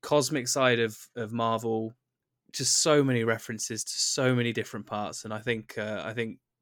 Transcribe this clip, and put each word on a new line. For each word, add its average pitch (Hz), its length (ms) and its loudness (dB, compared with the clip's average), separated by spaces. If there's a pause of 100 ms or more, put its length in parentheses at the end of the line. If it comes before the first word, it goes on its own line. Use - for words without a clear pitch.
cosmic 143 460 2
side 127 300 4
of, 113 180 0 (200)
of 110 160 -6
Marvel. 113 600 0 (600)
Just - 260 0
so 147 260 6
many 123 200 2
references 113 600 -2
to - 80 -10
so 127 420 2
many 120 180 2
different 110 340 -6
parts, 104 380 -6
and 110 100 -8
I 107 60 -8
think, 113 360 -4
uh, 107 280 -4
I 107 100 -8
think, 113 240 -6 (240)